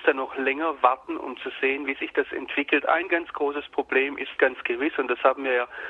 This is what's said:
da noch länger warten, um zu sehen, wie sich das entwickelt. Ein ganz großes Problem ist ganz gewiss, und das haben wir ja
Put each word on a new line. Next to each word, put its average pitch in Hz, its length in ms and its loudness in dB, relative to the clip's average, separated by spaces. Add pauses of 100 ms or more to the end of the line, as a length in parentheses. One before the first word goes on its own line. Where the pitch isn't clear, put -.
da 151 80 6
noch 139 240 -4
länger 139 440 -2
warten, 131 360 2
um 127 200 -8
zu - 120 -8 (100)
sehen, 135 260 0
wie 135 100 -2
sich - 180 -6
das - 180 2
entwickelt. 143 560 0
Ein 165 220 2
ganz 170 240 0
großes 143 360 -2
Problem 135 480 0
ist - 220 -8
ganz 131 240 4
gewiss, 127 340 -2
und 131 120 -2
das 123 140 0
haben 135 200 4
wir 131 100 0
ja 123 140 2 (220)